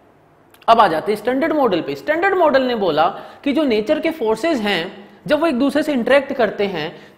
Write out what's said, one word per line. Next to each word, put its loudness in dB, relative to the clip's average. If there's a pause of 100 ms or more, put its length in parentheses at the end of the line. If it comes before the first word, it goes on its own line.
(680)
अब 6
आ 6
जाते -2
हैं -2
standard -2
model 2
पे। -6
Standard -2
model 4
ने -2
बोला 2 (360)
कि -2
जो 2
nature 0
के -2
forces -2
हैं -4 (160)
जब 0
वो 0
एक 0
दूसरे 0
से -2
interact 2
करते 0
हैं, -6 (220)